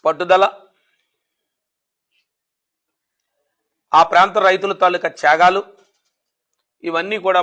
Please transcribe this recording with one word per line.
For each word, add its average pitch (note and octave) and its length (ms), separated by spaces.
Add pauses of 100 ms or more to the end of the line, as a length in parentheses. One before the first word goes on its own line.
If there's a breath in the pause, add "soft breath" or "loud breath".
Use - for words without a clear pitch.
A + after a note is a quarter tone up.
పట్టుదల, F3 400 (3500)
ఆ D#3+ 100 (120)
ప్రాంత G3 240 (100)
రైతుల F#3+ 240 (120)
తాలూకా F3+ 260 (120)
త్యాగాలు, F3 400 (1200)
ఇవన్నీ E3+ 340 (100)
కూడా F3+ 140